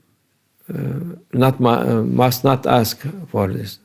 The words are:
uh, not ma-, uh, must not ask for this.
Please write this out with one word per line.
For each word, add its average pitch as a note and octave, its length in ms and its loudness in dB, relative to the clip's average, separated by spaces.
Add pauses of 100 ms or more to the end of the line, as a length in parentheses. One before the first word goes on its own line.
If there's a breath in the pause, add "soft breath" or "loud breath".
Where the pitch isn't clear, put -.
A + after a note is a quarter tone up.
(720)
uh, - 40 -8 (540)
not C3 280 2
ma-, A#2+ 220 2
uh, A#2+ 200 0
must B2 420 0
not C3 220 2
ask B2 340 2 (280)
for G#2 220 -2
this. - 360 -8